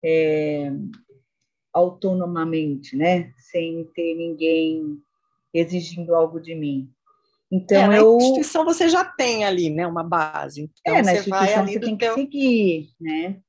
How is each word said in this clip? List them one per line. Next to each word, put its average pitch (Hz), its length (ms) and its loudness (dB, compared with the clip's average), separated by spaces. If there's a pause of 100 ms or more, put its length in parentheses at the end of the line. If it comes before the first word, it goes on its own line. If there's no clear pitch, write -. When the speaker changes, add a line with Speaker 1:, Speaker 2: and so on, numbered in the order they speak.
Speaker 1:
é, 151 680 0 (1000)
autonomamente, 165 1200 -2
né? 170 400 0
Sem 165 480 -8 (100)
ter 165 220 -4
ninguém 160 840 -2 (540)
exigindo 170 600 -4
algo 160 260 0
de 165 160 -14
mim. 143 360 -6 (580)
Então, 190 280 2
Speaker 2:
É, 196 100 6
na 208 80 6
Speaker 1:
eu 220 220 8
Speaker 2:
instituição 262 440 2
você 330 280 2
já 359 120 2
tem 247 400 -2
ali, 180 280 0
né, 165 160 -4
uma 170 180 -6
base. 156 600 -4
Então, - 300 -6
Speaker 1:
É, 330 60 4
na 190 140 4
Speaker 2:
você 196 160 -2
vai 190 140 2
Speaker 1:
instituição 208 180 2
Speaker 2:
ali 196 100 -2
Speaker 1:
você 214 60 -4
Speaker 2:
do 226 80 -6
Speaker 1:
tem 220 100 -4
que 214 80 -2
Speaker 2:
teu 226 100 0
Speaker 1:
seguir, 240 760 0 (100)
né? 165 480 -6